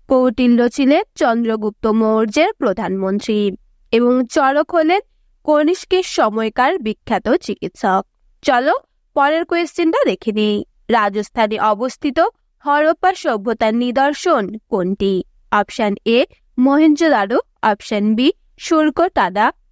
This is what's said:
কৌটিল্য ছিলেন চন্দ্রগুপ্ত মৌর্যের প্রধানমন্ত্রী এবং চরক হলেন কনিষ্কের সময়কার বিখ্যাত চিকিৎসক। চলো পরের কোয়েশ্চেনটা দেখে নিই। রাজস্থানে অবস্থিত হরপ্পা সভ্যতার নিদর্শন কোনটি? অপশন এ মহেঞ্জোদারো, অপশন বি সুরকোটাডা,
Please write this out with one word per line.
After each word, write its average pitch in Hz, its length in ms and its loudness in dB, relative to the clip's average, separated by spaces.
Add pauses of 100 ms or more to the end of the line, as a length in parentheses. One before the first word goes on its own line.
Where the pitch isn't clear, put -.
কৌটিল্য 254 500 2 (100)
ছিলেন 285 340 2 (120)
চন্দ্রগুপ্ত 226 720 -2
মৌর্যের 220 680 2
প্রধানমন্ত্রী 196 880 -4 (540)
এবং 240 200 2 (120)
চরক 285 500 0
হলেন 339 260 2 (440)
কনিষ্কের 320 600 0 (120)
সময়কার 220 600 0
বিখ্যাত 214 560 -6
চিকিৎসক। 196 680 -4 (420)
চলো 269 300 2 (420)
পরের 302 300 2
কোয়েশ্চেনটা 339 600 -2
দেখে 208 260 -2
নিই। 214 240 0 (340)
রাজস্থানে 214 680 -2
অবস্থিত 247 600 -2 (460)
হরপ্পা 311 500 2
সভ্যতার 220 600 -2
নিদর্শন 269 680 0 (260)
কোনটি? 196 440 -2 (380)
অপশন 208 420 -2 (120)
এ 226 140 2 (380)
মহেঞ্জোদারো, 277 840 2 (240)
অপশন 208 400 -2 (120)
বি 254 120 2 (300)
সুরকোটাডা, 285 880 0 (260)